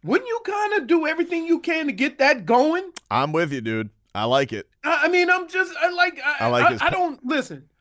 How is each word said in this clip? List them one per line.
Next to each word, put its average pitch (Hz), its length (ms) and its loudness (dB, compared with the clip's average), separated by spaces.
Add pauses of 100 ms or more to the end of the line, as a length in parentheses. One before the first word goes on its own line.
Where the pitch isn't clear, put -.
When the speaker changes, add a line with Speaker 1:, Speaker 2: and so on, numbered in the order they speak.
Speaker 1:
wouldn't 359 240 0
you 466 180 -4
kinda 415 400 -2
do 320 220 2
everything 330 380 -2
you 339 140 2
can 320 280 -2
to 254 60 -4
get 262 260 -2
that 262 260 2
going? 311 460 2 (180)
Speaker 2:
I'm 135 220 0
with 160 220 0
you, 127 80 -4
dude. 110 280 -4 (240)
I 104 120 -2
like 131 260 2
it. 104 160 -8 (160)
Speaker 1:
I, 302 200 0
I 320 40 2
mean, 359 220 2
I'm 359 180 0
just, 349 300 -4
I 339 120 2
like, 349 340 0
I, 285 180 0
Speaker 2:
I 113 60 0
like 123 180 4
Speaker 1:
I, 349 80 8
Speaker 2:
his - 80 -4
Speaker 1:
I 339 80 2
Speaker 2:
po- 370 80 -2
Speaker 1:
don't, 320 280 -2
listen. 247 440 -4 (120)